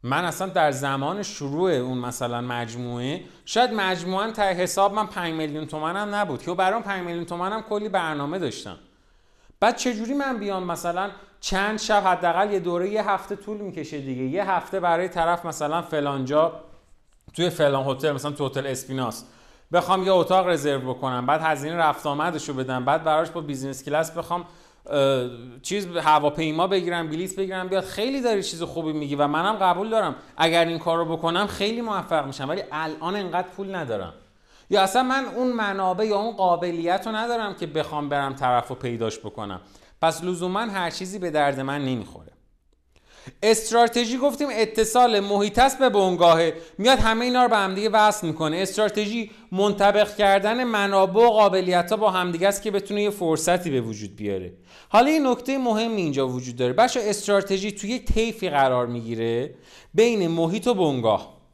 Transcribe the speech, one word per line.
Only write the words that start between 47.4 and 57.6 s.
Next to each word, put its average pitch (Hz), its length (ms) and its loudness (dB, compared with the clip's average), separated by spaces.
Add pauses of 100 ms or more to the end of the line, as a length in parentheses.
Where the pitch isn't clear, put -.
رو 240 60 6
به 226 80 4
هم 190 180 2
دیگه 208 140 0
وصل 214 380 4
می‌کنه. 160 300 -2
استراتژی 208 720 0 (200)
منطبق 202 640 4
کردن 208 480 4
منابع 202 580 4
و 240 80 10
قابلیت‌ها 185 680 4
با 202 140 4
هم 180 200 0
دیگه 170 160 2
است 196 140 0
که 214 100 -4
بتونه 202 320 -2
یه 208 60 2
فرصتی 175 600 0
به 131 120 0
وجود 107 340 -8
بیاره. 95 380 -6 (360)
حالا 240 200 6
یه 311 100 4
نکته 262 380 0
مهم 226 380 0
اینجا 139 320 0
وجود 123 280 -6
داره. 123 180 0
بچه‌ها، 240 360 2
استراتژی 202 640 0